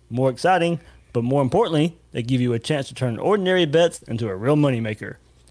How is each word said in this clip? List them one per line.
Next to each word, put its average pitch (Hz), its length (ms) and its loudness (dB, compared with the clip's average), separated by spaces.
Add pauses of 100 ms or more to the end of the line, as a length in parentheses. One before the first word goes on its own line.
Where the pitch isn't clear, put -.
(100)
more 127 180 0
exciting, 170 500 0 (360)
but 117 100 0
more 135 160 2
importantly, 160 560 2 (160)
they 127 100 -4
give 123 200 0
you 123 100 2
a 117 60 -2
chance 139 300 -4
to - 60 -18
turn 117 240 -4
ordinary 185 460 2
bets 165 380 2
into 113 260 -6
a 95 80 -4
real 123 200 0
moneymaker. 113 600 -2 (340)